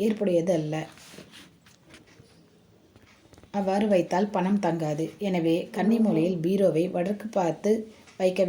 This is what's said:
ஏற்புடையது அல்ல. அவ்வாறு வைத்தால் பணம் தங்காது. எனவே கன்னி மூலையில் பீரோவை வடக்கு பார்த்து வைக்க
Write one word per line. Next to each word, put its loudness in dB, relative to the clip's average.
ஏற்புடையது 0
அல்ல. -4
அவ்வாறு 2
வைத்தால் 2
பணம் 0
தங்காது. -2
எனவே 2
கன்னி 2
மூலையில் 2
பீரோவை 2
வடக்கு -4
பார்த்து 0
வைக்க 2